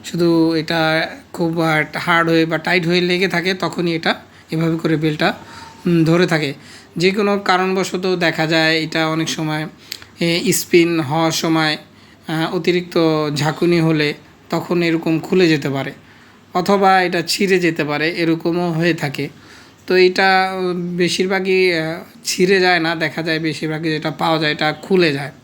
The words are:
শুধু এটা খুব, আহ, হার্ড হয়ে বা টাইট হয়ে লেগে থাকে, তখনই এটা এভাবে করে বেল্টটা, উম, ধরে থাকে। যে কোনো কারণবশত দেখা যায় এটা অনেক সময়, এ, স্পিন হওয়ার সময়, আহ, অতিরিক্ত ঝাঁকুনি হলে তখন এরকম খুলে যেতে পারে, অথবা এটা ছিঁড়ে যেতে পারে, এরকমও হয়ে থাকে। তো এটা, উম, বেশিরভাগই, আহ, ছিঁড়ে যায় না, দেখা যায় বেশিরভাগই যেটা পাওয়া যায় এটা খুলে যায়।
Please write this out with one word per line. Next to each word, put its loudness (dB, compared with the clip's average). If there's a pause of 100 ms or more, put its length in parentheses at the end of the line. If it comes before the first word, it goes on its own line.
শুধু 2
এটা 0 (240)
খুব, -2
আহ, 0
হার্ড 2
হয়ে 4
বা -4
টাইট 0
হয়ে 2
লেগে 0
থাকে, -2
তখনই -4
এটা -2 (360)
এভাবে 0
করে 0
বেল্টটা, 0 (520)
উম, 4
ধরে 4
থাকে। -2 (440)
যে 2
কোনো 0
কারণবশত 0
দেখা 0
যায় 2
এটা -2
অনেক -2
সময়, -6 (520)
এ, 0
স্পিন 2
হওয়ার 0
সময়, 0 (500)
আহ, -4
অতিরিক্ত -2 (380)
ঝাঁকুনি 0
হলে 2 (360)
তখন -2
এরকম 0
খুলে 2
যেতে 0
পারে, -4 (600)
অথবা 4
এটা 0
ছিঁড়ে 0
যেতে 0
পারে, -2
এরকমও -2
হয়ে 2
থাকে। -6 (580)
তো 0
এটা, 4
উম, -4
বেশিরভাগই, 0
আহ, -4 (220)
ছিঁড়ে 2
যায় 4
না, 0
দেখা -4
যায় -2
বেশিরভাগই -4
যেটা -4
পাওয়া 0
যায় 0
এটা 0
খুলে 2
যায়। -8 (120)